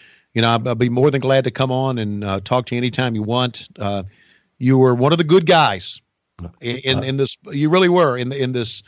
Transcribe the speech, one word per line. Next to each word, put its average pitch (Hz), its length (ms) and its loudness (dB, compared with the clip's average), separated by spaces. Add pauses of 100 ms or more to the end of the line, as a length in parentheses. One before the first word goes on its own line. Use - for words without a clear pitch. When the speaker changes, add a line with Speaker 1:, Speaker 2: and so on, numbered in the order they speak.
(340)
Speaker 1:
you 113 80 0
know, 117 80 4
I'll, 117 180 0
I'll 120 60 -2
be 120 160 0
more 127 200 2
than 135 120 -2
glad 135 220 2
to 123 60 -4
come 135 220 -2
on 131 260 -2
and, 104 240 -4
uh, 98 220 -4
talk 123 220 -2
to 123 80 -8
you 120 40 -2
anytime 123 360 -2
you 107 80 -4
want. 120 460 -4 (100)
Uh, 101 240 -4 (560)
you 131 180 2
were 127 180 6
one 135 180 2
of 170 60 2
the 175 60 0
good 165 220 4
guys 143 560 2 (580)
in, 120 180 -6
in, 131 200 -2
Speaker 2:
Uh, 131 40 -4
Speaker 1:
in 131 140 -4
this. 135 220 -2 (120)
You 151 200 0
really 185 180 4
were 160 300 2
in, 123 140 -4
in 131 200 -2
this 120 360 -6